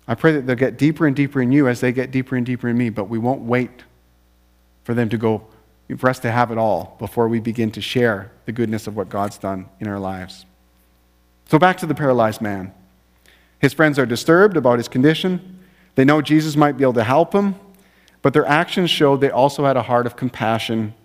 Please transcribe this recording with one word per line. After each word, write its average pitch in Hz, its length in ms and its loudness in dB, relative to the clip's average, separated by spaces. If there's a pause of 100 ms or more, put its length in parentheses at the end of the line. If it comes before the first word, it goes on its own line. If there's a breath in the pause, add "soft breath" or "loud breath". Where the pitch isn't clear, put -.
I - 80 -2
pray 160 180 2
that 135 120 -2
they'll 127 100 0
get 120 220 -2
deeper 156 300 0
and 135 80 0
deeper 139 260 -2
in 123 100 2
you 143 160 4
as 120 120 0
they 123 120 0
get 123 200 -4
deeper 131 240 -4
and 120 100 -2
deeper 123 220 -4
in 117 100 0
me, 120 120 0
but 104 160 -6
we 113 120 -6
won't 123 240 -2
wait 120 420 -4 (1000)
for 120 100 -4
them 117 160 0
to 117 80 -2
go, 110 260 -2 (540 soft breath)
for 127 120 -2
us 127 100 -8
to 120 120 -6
have 117 200 -2
it 110 60 -6
all 107 420 -2
before 117 280 -4
we 113 120 -2
begin 110 320 -4
to 104 100 -12
share 107 500 -2 (140)
the 127 60 -10
goodness 110 360 -4
of 104 80 -12
what 95 140 -6
God's 101 280 -6
done 95 300 -8 (120)
in 107 80 -8
our 101 120 -6
lives. 92 460 -12 (1040)
So 160 100 4
back 180 180 4
to 180 80 -8
the 151 100 -2
paralyzed 120 460 0
man. 98 300 -6 (880 soft breath)
His 139 140 2
friends 151 260 2
are 127 80 2
disturbed 165 500 4
about 123 220 2
his 117 80 -6
condition. 160 720 0 (340 soft breath)
They 135 100 4
know 147 180 4
Jesus 151 340 0
might 147 220 2
be 135 60 2
able 127 100 4
to 117 100 2
help 147 320 2
him, 101 200 0 (680 soft breath)
but 139 100 2
their 151 140 2
actions 170 420 0
showed 139 320 2
they 139 80 2
also 135 360 0
had 135 120 2
a 117 60 -2
heart 120 240 0
of - 80 -10
compassion 113 880 -4